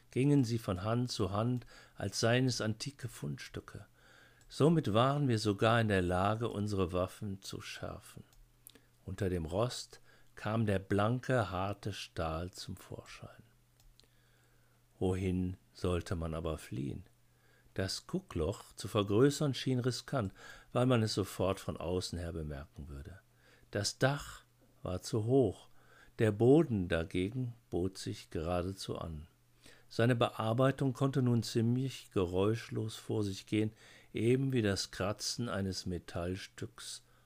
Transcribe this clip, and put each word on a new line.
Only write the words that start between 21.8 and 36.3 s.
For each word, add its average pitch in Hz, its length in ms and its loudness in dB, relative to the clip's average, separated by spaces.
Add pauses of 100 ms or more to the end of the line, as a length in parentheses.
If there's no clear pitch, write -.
her 85 140 -6
bemerken 73 560 -10
würde. 71 320 -14 (500)
Das - 280 -2
Dach - 460 0 (380)
war 92 200 -4
zu 110 220 -2
hoch, 123 440 2 (500)
der 107 140 4
Boden 117 560 6
dagegen 95 640 0 (160)
bot 90 300 -2
sich - 320 -10
geradezu 90 640 -4
an. 82 300 -8 (640)
Seine 120 280 2
Bearbeitung 123 800 2
konnte 135 260 0
nun 120 220 4
ziemlich 123 680 0
geräuschlos 107 840 0
vor 110 260 -2
sich 98 240 -6
gehen, 107 260 0 (420)
eben 131 380 2
wie 123 100 2
das 98 280 0
Kratzen 107 600 -4
eines 95 340 -2
Metallstücks - 1200 -8 (220)